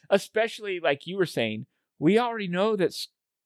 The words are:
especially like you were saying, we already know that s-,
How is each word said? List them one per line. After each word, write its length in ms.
especially 720
like 260
you 100
were 80
saying, 400
we 220
already 300
know 260
that 140
s-, 180